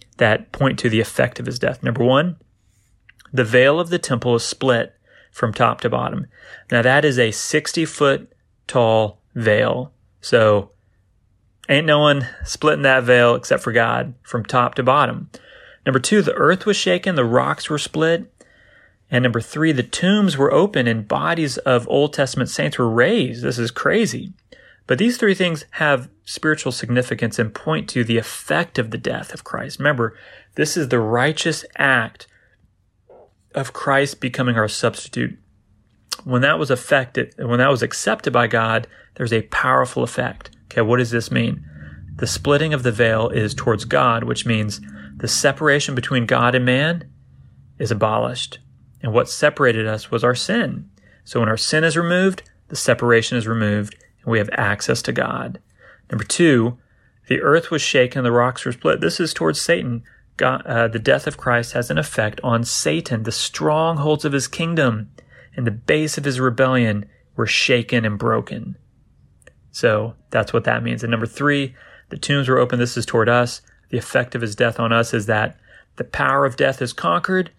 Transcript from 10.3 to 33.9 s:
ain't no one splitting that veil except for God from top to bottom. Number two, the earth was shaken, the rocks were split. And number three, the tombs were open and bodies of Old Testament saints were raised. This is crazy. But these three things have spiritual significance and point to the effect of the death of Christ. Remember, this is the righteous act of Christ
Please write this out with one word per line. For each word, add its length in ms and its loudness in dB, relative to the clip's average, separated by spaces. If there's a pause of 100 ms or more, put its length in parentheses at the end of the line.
ain't 180 2
no 120 6
one 300 4 (160)
splitting 380 0
that 220 4
veil 300 6
except 280 0
for 100 -4
God 500 0
from 220 -6
top 320 0
to 60 0
bottom. 460 2 (560)
Number 140 2
two, 240 2
the 120 2
earth 300 2
was 120 2
shaken, 380 0
the 100 2
rocks 440 0
were 100 -2
split. 540 -2 (800)
And 120 2
number 180 2
three, 320 0
the 100 0
tombs 540 0
were 160 2
open 340 4
and 220 -2
bodies 480 -2
of 320 0
Old 240 2
Testament 380 -2
saints 260 -4
were 140 2
raised. 520 2
This 160 -4
is 120 -2
crazy. 640 -2 (520)
But 120 0
these 180 0
three 180 2
things 360 -2
have 400 -2 (160)
spiritual 460 -4
significance 640 -4
and 160 -2
point 340 -6
to 160 -2
the 140 0
effect 600 -4
of 120 -2
the 80 -8
death 340 -8
of 120 -16
Christ. 340 -10
Remember, 360 0 (420)
this 200 -2
is 120 -2
the 100 2
righteous 640 0 (120)
act 500 0 (1300)
of 180 -6
Christ 480 0